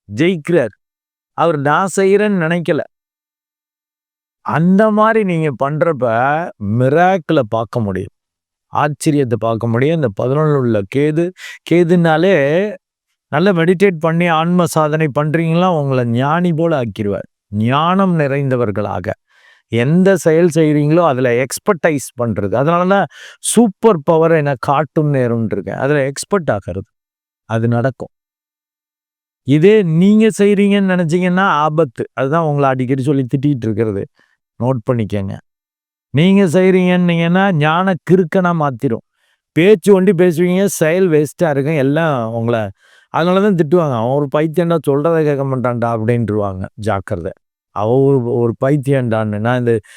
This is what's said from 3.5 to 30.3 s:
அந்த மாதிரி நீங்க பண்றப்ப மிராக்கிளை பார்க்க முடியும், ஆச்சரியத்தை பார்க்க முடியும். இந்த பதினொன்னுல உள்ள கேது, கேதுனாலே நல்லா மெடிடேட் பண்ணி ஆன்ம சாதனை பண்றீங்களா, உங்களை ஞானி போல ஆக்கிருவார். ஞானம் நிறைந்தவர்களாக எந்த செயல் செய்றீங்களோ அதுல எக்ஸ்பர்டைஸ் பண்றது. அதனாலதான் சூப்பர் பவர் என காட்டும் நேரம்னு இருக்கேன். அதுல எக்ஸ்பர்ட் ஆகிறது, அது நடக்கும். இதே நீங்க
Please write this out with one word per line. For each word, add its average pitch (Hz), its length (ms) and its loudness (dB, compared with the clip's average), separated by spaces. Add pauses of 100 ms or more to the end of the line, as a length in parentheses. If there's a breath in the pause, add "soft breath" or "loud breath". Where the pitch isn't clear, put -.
அந்த 185 440 2
மாதிரி 220 340 2
நீங்க 165 320 -2
பண்றப்ப 147 480 -2 (760)
மிராக்கிளை 160 680 2
பார்க்க 117 320 -4
முடியும், 95 340 -6 (580)
ஆச்சரியத்தை 143 640 -2
பார்க்க 113 280 -4
முடியும். 131 300 0
இந்த 131 200 -2
பதினொன்னுல 143 420 0
உள்ள 117 220 0 (140)
கேது, 151 300 0 (460 loud breath)
கேதுனாலே 170 640 2 (960)
நல்லா 175 180 2
மெடிடேட் 175 500 2
பண்ணி 165 260 0
ஆன்ம 170 400 0
சாதனை 156 480 0
பண்றீங்களா, 160 520 0
உங்களை 139 380 0
ஞானி 147 480 0
போல 156 300 0
ஆக்கிருவார். 101 460 -6 (300)
ஞானம் 170 600 0
நிறைந்தவர்களாக 120 920 -2 (640 soft breath)
எந்த 156 440 2
செயல் 165 380 2
செய்றீங்களோ 151 520 2
அதுல 127 280 0
எக்ஸ்பர்டைஸ் 139 720 -2 (100)
பண்றது. 104 380 -4
அதனாலதான் 175 520 0 (340 loud breath)
சூப்பர் 220 640 2
பவர் 160 260 2
என 147 280 2
காட்டும் 151 560 0
நேரம்னு 117 380 0
இருக்கேன். 95 220 -6
அதுல 139 300 -2
எக்ஸ்பர்ட் 139 460 -4
ஆகிறது, 95 380 -6 (600)
அது 113 200 -2
நடக்கும். 120 440 -4 (1300)
இதே 156 280 4 (180)
நீங்க 202 320 4 (140)